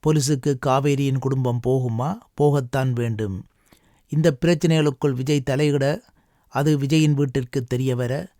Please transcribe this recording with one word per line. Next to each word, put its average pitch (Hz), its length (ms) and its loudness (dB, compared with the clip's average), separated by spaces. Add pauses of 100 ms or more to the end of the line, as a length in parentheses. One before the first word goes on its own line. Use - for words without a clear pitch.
போலீஸுக்கு 143 580 0
காவேரியின் 139 540 0
குடும்பம் 127 480 -2
போகுமா? 127 500 -2 (240)
போகத்தான் 135 500 0
வேண்டும். 110 540 -4 (640)
இந்த 151 360 2
பிரச்சனைகளுக்குள் 156 680 2
விஜய் 131 380 0
தலையிட, 143 500 0 (480)
அது 147 300 0
விஜயின் 151 360 2
வீட்டிற்கு 135 600 -2
தெரியவர 127 540 -2 (120)